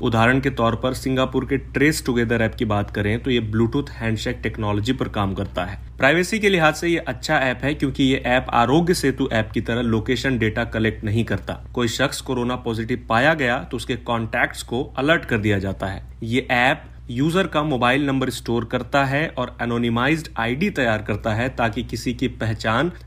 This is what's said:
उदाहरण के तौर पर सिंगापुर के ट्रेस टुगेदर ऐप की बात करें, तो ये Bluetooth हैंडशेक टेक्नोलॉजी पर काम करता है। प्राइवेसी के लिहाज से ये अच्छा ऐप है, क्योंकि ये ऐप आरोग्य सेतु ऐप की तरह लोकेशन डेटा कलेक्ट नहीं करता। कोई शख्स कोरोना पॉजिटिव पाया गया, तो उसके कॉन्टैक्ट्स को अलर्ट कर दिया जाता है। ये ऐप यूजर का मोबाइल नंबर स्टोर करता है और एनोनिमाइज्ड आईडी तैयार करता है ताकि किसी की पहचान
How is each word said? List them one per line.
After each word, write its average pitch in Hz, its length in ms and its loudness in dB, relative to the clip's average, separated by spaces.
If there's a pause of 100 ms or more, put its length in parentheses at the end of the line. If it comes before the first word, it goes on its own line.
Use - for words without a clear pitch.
उदाहरण 120 380 4
के 135 100 0
तौर 117 260 2
पर 131 180 -2
सिंगापुर 131 520 0
के 135 120 0
ट्रेस 143 480 0
टुगेदर 117 360 2
ऐप 107 140 0
की 123 100 -2
बात 104 260 0
करें, 107 320 -2
तो 135 80 0
ये 110 200 0
Bluetooth 117 380 2
हैंडशेक 113 540 -4
टेक्नोलॉजी 107 500 0
पर 127 160 -4
काम 98 240 -2
करता 92 320 -4
है। - 320 -12
प्राइवेसी 175 420 4
के 202 100 4
लिहाज 160 260 4
से 175 120 -2
ये 170 100 2
अच्छा 151 420 0
ऐप 127 240 0
है, 143 120 2
क्योंकि 139 280 0
ये 131 140 4
ऐप 127 320 2
आरोग्य 139 440 4
सेतु 135 400 0
ऐप 110 200 0
की 117 80 0
तरह 117 200 0
लोकेशन 120 560 2
डेटा 113 260 0
कलेक्ट 113 400 0
नहीं 113 200 2
करता। - 500 -4
कोई 120 140 2
शख्स 131 340 -2
कोरोना 127 340 -2
पॉजिटिव 117 540 -4
पाया 131 240 4
गया, 127 260 0
तो 165 180 -6
उसके 120 180 -4
कॉन्टैक्ट्स 117 680 -2
को - 200 -2
अलर्ट 156 420 0
कर 120 120 0
दिया 101 220 2
जाता 98 280 -4
है। 95 160 -8 (200)
ये 120 280 -2
ऐप 131 320 2 (280)
यूजर 165 360 0
का 151 160 0
मोबाइल 131 420 2
नंबर 131 240 0
स्टोर 117 360 -2
करता 127 400 0
है 143 240 0
और - 320 -6
एनोनिमाइज्ड 120 640 0 (100)
आईडी 127 320 0
तैयार 113 320 0
करता 107 320 -2
है 120 160 0
ताकि 120 340 -2
किसी 120 300 -4
की 120 140 -2
पहचान 113 640 0 (160)